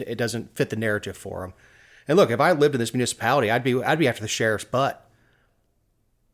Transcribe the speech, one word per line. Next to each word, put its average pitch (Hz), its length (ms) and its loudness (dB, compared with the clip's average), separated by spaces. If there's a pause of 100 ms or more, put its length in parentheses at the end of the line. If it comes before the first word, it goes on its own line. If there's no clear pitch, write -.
It 113 100 -6
doesn't 117 380 -4
fit 139 140 -2
the - 60 -6
narrative 104 420 -2
for 92 260 -10
'em. 92 100 -12 (540)
And 147 80 2
look, 175 140 6
if 113 100 -2
I 160 120 4
lived 147 240 4
in 123 40 0
this 117 140 -2
municipality, 120 580 0
I'd 123 120 0
be, 123 200 0
I'd 147 160 0
be 156 80 4
after 113 140 -2
the 110 60 -8
sheriff's 110 360 0
butt. - 420 -2 (1300)